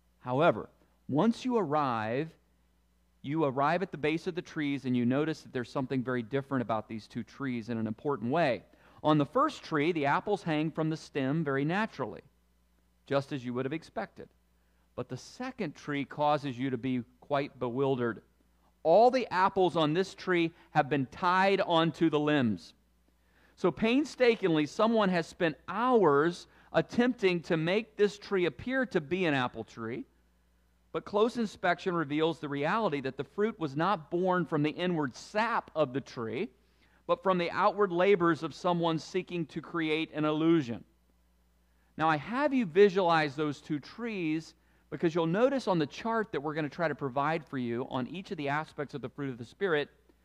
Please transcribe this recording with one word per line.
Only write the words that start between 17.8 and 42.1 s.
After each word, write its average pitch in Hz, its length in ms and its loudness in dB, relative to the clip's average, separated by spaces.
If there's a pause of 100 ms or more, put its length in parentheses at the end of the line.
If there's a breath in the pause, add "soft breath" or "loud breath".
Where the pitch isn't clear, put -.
All 202 260 8
the 247 220 0
apples 185 440 2
on 156 180 2
this 185 200 0
tree 170 380 0 (200 loud breath)
have 151 180 2
been 139 180 0
tied 190 540 2
onto 165 500 2
the 147 80 2
limbs. 143 560 0 (800 soft breath)
So 180 160 0
painstakingly, 226 920 2
someone 214 440 2
has 175 180 0
spent 165 280 -2 (120)
hours 180 800 4 (260 soft breath)
attempting 185 680 2
to 170 160 -2
make 185 380 -2
this 202 220 2
tree 190 280 -2
appear 247 420 -2
to 175 140 0
be 175 240 -2
an 151 80 2
apple 123 300 -2
tree. 117 420 -10 (880)
But 165 120 -4
close 220 320 2
inspection 185 560 -2
reveals 156 460 0
the 151 100 -6
reality 147 520 -2
that 131 160 -6
the 143 60 -4
fruit 214 360 -4
was 143 160 -4
not 170 340 -2
born 180 360 0
from 147 180 0
the 151 80 0
inward 156 440 -2
sap 220 600 -4
of 147 180 0
the 135 80 -4
tree, 120 480 -8 (580 soft breath)
but 175 160 0
from 190 140 2
the 170 140 -2
outward 202 400 2
labors 175 500 4
of 160 120 -6
someone 170 440 0
seeking 175 500 -4
to - 140 -10
create 160 520 -2
an 151 120 -2
illusion. 151 580 2 (1120)
Now, 156 120 2
I 156 80 2